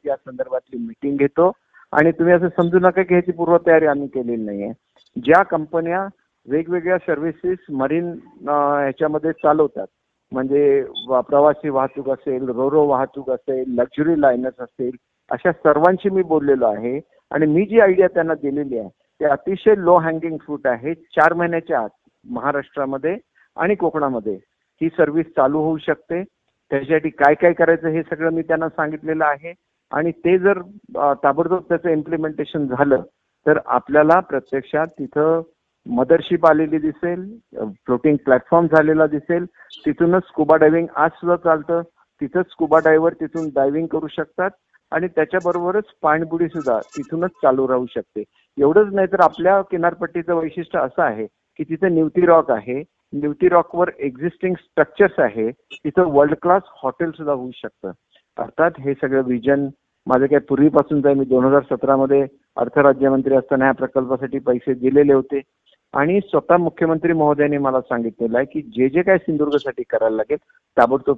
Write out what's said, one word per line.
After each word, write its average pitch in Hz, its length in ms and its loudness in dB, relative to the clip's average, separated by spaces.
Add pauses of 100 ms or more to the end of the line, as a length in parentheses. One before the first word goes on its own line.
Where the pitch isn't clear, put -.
या 143 100 -4
संदर्भातली 127 640 -10
मीटिंग 120 380 -6
घेतो 160 340 2 (400)
आणि 156 200 2
तुम्ही 165 220 2
असं 175 140 4
समजू 170 320 0
नका 180 220 2
की 180 120 -2
ह्याची 180 180 2
पूर्वतयारी 165 540 2
आम्ही 143 220 -2
केलेली 117 360 -6
नाहीये. 101 280 -6 (460)
ज्या 151 260 4
कंपन्या 170 640 -4 (420)
वेगवेगळ्या 170 480 -2
सर्व्हिसेस 165 600 -4 (120)
मरीन, 151 420 -4 (360)
अ, 143 340 0
ह्याच्यामध्ये 151 500 -2
चालवतात, 151 560 0 (440)
म्हणजे 139 540 0 (220)
वा-, 127 140 0
प्रवासी 147 480 2
वाहतूक 131 400 -4
असेल, 131 400 -6
रोरो 139 360 0
वाहतूक 135 440 -2
असेल, 131 380 -4
लक्झरी 147 540 -2
लायनर्स 127 400 0
असेल, 123 300 -8 (400)
अशा 170 200 -2
सर्वांशी 165 580 2
मी 190 140 0
बोललेलो 143 420 0
आहे 113 340 -4 (320)
आणि 151 140 0
मी 156 200 2
जी 208 140 0
आयडिया 190 280 4
त्यांना 165 260 -2
दिलेली 143 440 -6
आहे 101 120 -10 (300)
ते 151 60 -2
अतिशय 185 520 0
लो 175 200 4
हँगिंग 160 400 -4
फ्रूट 147 300 -8
आहे. 127 260 -4
चार 160 400 0
महिन्याच्या 165 460 -4
आत 110 100 -6 (400)
महाराष्ट्रामध्ये 139 880 -6 (380)
आणि 196 200 -2
कोकणामध्ये 131 640 -4 (420)
ही 160 80 -2
सर्व्हिस 160 360 0
चालू 147 340 0
होऊ 156 180 -2
शकते. 165 460 -6 (460)
त्याच्यासाठी 147 400 -2
काय 143 240 4
काय 175 200 2
करायचं 165 340 2
हे 160 160 -2
सगळं 160 280 -4
मी 165 100 -2
त्यांना 160 280 -4
सांगितलेलं 156 560 -4
आहे 147 280 -4 (380)
आणि 160 200 -2
ते 185 260 0
जर, 190 200 0 (400)
अ, 143 160 0
ताबडतोब 160 560 0
त्याचं 170 200 -2
इम्प्लिमेंटेशन 156 800 -4
झालं 131 340 0 (460)
तर 151 180 4
आपल्याला 151 540 2
प्रत्यक्षात 147 680 -4
तिथं 156 540 -2 (440)
मदरशिप 127 600 0
आलेली 156 320 4
दिसेल, 175 600 -6 (200)
अ, - 60 -8
फ्लोटिंग 123 540 0
प्लॅटफॉर्म 135 480 2
झालेला 156 420 2
दिसेल, 160 380 -4 (400)
तिथूनच 175 380 0
स्कुबा 156 320 0
डायव्हिंग 160 400 4
आज 151 200 2
सुद्धा 175 200 -2
चालतं, 170 460 -2 (400)
तिथंच 175 240 -4
स्कुबा 160 340 0
डायव्हर 160 340 4
तिथून 160 420 -8
डायव्हिंग 143 320 0
करू 160 200 -6
शकतात 180 420 -6 (420)
आणि 165 160 -2
त्याच्याबरोबरच 175 760 -2 (180)
पाणबुडी 165 460 0
सुद्धा 135 320 -4
तिथूनच 165 500 -8
चालू 131 380 0
राहू 127 220 -2
शकते. - 340 -10 (360)
एवढंच 190 340 4
नाही 196 180 0
तर 196 80 0
आपल्या 180 420 2
किनारपट्टीचं 170 720 -4
वैशिष्ट्य 165 440 -4
असं 135 220 -2
आहे 110 240 -2
की - 380 -14
तिथे 165 260 -2
निवती 165 360 0
रॉक 165 260 4
आहे, 120 320 -6 (300)
निवती 147 360 -2
रॉकवर 175 400 2 (100)
एक्झिस्टिंग 143 540 -6
स्ट्रक्चर्स - 640 0
आहे, 113 320 0
तिथं - 520 -4
वर्ल्ड 147 380 4
क्लास 180 200 2 (220)
हॉटेल 156 280 -4
सुद्धा 151 220 -6
होऊ 127 200 -8
शकतं. - 380 -14 (460)
अर्थात 156 420 -2
हे 139 140 -4
सगळं 135 300 -2
व्हिजन 127 440 0 (400)
माझं 131 180 2
काय 139 140 2
पूर्वीपासूनच 143 640 2
आहे. 143 100 4
मी 139 100 0
दोन 127 200 2
हजार 135 300 2
सतरा 135 200 0
मध्ये 135 300 2 (320)
अर्थ 120 220 -2
राज्यमंत्री 135 560 2
असताना 131 300 0
ह्या 135 80 2
प्रकल्पासाठी 131 680 -4
पैसे 123 340 -2
दिलेले 135 400 4
होते 135 280 0 (520)
आणि 165 300 0
स्वतः 175 340 2
मुख्यमंत्री 165 560 -2
महोदयांनी 147 440 0
मला 131 240 0
सांगितलेलं 117 560 -4
आहे 135 80 0
की 147 160 -10
जे 123 280 -2
जे 156 120 0
काय 190 160 2
सिंधुदुर्गसाठी 147 720 -4
करायला 113 260 0
लागेल 110 220 -4 (400)
ताबडतोब 131 400 2